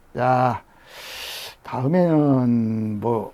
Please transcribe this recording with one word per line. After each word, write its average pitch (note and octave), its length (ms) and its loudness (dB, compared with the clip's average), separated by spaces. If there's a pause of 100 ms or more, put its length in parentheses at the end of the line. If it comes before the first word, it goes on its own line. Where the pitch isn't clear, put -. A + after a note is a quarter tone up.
(160)
자, B2+ 480 2 (1000)
다음에는 B2+ 1400 2
뭐, A2 340 -2